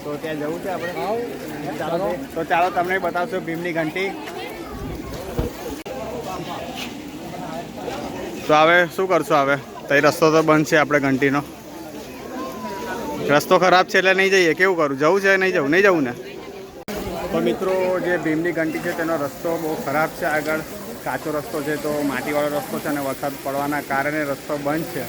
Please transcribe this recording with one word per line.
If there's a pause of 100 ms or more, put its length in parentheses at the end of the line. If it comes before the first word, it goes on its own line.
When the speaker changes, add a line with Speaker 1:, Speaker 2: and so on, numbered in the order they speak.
Speaker 1:
તો
ત્યાં
જવું
છે
આપણે.
Speaker 2:
આવો. (580)
Speaker 1:
ચાલો, (260)
તો
ચાલો,
તમને
બતાવશો
ભીમની
ઘંટી. (4000)
તો
હવે
શું
કરશો?
હવે (320)
તઈ
રસ્તો
તો
બંધ
છે
આપણે
ઘંટીનો. (1900)
રસ્તો
ખરાબ
છે
એટલે
નહીં
જઈએ.
કેવું
કરું?
જવું
છે
નહીં
જવું?
નહીં
જવું
ને? (1200)
તો
મિત્રો, (240)
જે
ભીમની
ઘંટી
છે
તેનો
રસ્તો
બહુ (100)
ખરાબ (100)
છે.
આગળ (440)
કાચો
રસ્તો
છે,
તો (120)
માટીવાળો
રસ્તો
છે
અને
વરસાદ (120)
પડવાના
કારણે
રસ્તો
બંધ
છે.